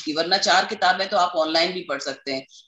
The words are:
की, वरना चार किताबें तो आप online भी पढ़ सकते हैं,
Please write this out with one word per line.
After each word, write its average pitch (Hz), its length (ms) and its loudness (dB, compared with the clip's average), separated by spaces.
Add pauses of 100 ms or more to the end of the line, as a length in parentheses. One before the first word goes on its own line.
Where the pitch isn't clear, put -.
की, 156 80 -4
वरना 165 240 0
चार 196 280 2
किताबें 190 440 0
तो 208 80 2
आप 175 120 4
online 165 440 0
भी 180 80 -6
पढ़ 135 200 -6
सकते 135 320 -8
हैं, 131 140 -8 (200)